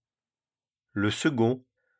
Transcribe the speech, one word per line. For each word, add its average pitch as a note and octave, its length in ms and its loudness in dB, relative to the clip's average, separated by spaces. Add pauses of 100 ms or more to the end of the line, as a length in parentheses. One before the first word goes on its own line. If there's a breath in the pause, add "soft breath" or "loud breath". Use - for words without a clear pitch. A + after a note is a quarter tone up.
(920)
Le G#2 180 0
second B2+ 520 0 (360)